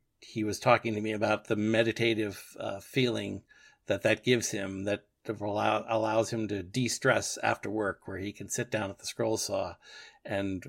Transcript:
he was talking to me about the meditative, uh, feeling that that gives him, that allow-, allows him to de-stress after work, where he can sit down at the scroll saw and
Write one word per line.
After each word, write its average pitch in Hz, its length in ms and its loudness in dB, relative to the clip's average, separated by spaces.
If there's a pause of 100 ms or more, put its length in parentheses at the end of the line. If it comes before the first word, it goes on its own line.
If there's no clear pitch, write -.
(200)
he - 220 -6
was 104 160 -2
talking 113 360 4
to 104 80 -2
me 110 100 -2
about 107 360 0
the 107 80 2
meditative, 110 1040 2
uh, 101 220 -6
feeling 107 600 -2 (440)
that 98 160 0
that 110 220 2
gives 120 280 2
him, 98 320 -4
that 101 200 -2 (240)
allow-, 107 580 0
allows 110 440 2
him 110 180 -2
to 101 140 -2
de-stress 110 800 0
after 107 280 0
work, 101 360 -2
where 98 100 -8
he 98 160 -6
can 98 160 -12
sit - 220 -4
down 107 200 -2
at - 80 -14
the - 80 -12
scroll 110 300 -2
saw 95 400 -2 (480)
and 98 440 -2